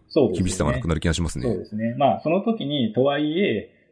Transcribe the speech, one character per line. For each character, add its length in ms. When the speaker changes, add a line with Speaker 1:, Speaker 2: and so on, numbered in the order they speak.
Speaker 1:
そ 160
う 40
で 60
す 60
ね。 20
Speaker 2:
厳 80
し 60
さ 80
が 80
な 80
く 80
な 60
る 40
気 80
が 60
し 80
ま 80
す 100
ね。 60
Speaker 1:
そ 80
う 40
で 80
す 120
ね。 200
ま 200
あ、 40
そ 100
の 100
時 240
に、 280
と 120
は 140
い 200
え、 300